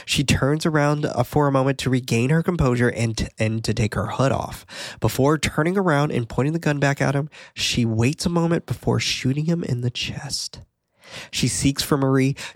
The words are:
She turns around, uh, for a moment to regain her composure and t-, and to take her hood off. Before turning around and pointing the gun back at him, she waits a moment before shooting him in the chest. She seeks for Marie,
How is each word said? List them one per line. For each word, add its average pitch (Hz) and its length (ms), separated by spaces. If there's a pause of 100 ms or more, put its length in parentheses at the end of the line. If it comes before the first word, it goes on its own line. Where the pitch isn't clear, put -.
She - 160
turns 147 420
around, 147 400
uh, - 160
for 147 240
a 139 60
moment 135 260
to 127 140
regain 127 400
her 160 100
composure 123 480
and 113 260
t-, - 120 (100)
and 110 280
to - 100
take 107 180
her 110 140
hood 131 240
off. - 340 (340)
Before 135 380
turning 170 400
around 151 340
and 120 160
pointing 143 260
the 170 60
gun 147 200
back 139 240
at 139 100
him, 143 160 (240)
she - 320
waits 113 400
a 175 40
moment 170 360
before 120 340
shooting 139 460
him 170 180
in 123 180
the 123 100
chest. - 720 (680)
She - 180
seeks - 360
for 147 160
Marie, 135 360 (200)